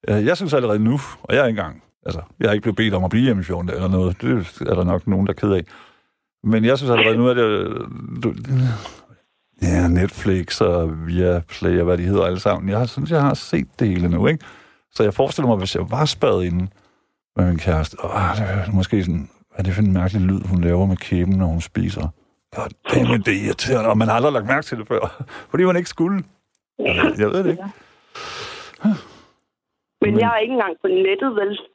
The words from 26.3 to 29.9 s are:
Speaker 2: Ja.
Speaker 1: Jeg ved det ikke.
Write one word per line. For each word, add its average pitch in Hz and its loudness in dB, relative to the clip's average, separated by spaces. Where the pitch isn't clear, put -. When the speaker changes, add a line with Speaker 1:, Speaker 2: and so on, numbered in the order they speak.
Speaker 2:
Ja. - -2
Speaker 1:
Jeg 104 2
ved 190 0
det 165 0
ikke. 175 -4